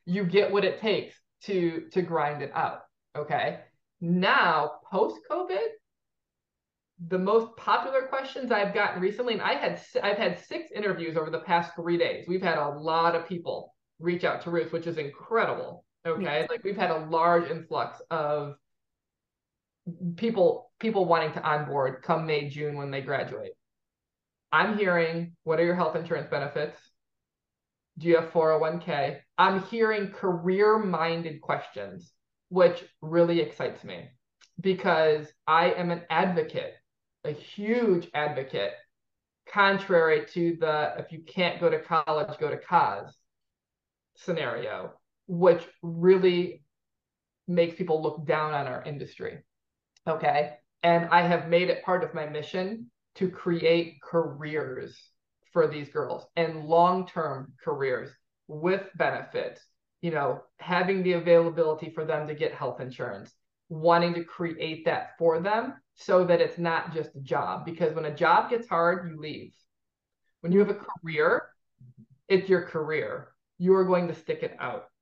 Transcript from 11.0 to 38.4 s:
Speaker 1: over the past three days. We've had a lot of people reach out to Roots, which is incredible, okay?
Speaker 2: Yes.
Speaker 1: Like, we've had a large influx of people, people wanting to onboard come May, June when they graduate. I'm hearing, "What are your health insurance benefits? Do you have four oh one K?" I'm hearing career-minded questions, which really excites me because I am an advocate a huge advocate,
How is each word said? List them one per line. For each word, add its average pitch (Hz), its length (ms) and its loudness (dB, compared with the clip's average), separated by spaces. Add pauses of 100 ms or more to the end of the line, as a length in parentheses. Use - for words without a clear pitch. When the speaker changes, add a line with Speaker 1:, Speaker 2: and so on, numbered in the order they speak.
Speaker 1:
over 160 140 -2
the 165 80 -4
past 170 360 0
three 170 220 0
days. - 300 0
We've 185 160 -2
had 165 160 2
a 147 100 -2
lot 160 460 2
of 165 120 -4
people - 460 -8 (240)
reach 175 260 -2
out 147 180 0
to 170 100 -8
Roots, 160 200 -2
which 165 140 -4
is 156 140 -6
incredible, 143 840 -4 (220)
okay? 160 360 -2
Speaker 2:
Yes. 165 80 -4
Speaker 1:
Like, 160 140 -6
we've 190 140 -4
had 180 140 0
a 160 140 -4
large 165 440 2
influx 156 520 -6 (100)
of 147 440 -2 (1600)
people, 202 640 0
people 196 260 0
wanting 160 280 2
to - 100 -8
onboard 139 600 -2
come 160 240 -2
May, 147 220 -2
June 147 280 -6
when 143 140 -8
they 139 100 -6
graduate. 117 520 -6 (1000)
I'm 196 260 2
hearing, 170 640 0
"What 160 160 0
are 170 60 4
your 175 100 2
health 170 200 0
insurance 160 340 -4
benefits? 147 480 -4 (1200)
Do 151 100 -6
you 170 100 6
have 165 140 -2
four 160 200 4
oh 156 80 4
one 160 200 -2
K?" 147 420 -4 (180)
I'm 190 240 4
hearing 220 480 0
career-minded 175 1300 0
questions, - 720 -8 (360)
which 180 340 4 (180)
really 170 380 2
excites - 440 -6
me 87 260 -16 (500)
because 165 720 2 (160)
I 165 240 4
am 175 180 -2
an 170 220 -4
advocate 170 640 0 (500)
a 151 80 -4
huge 208 840 0
advocate, 135 600 -4 (720)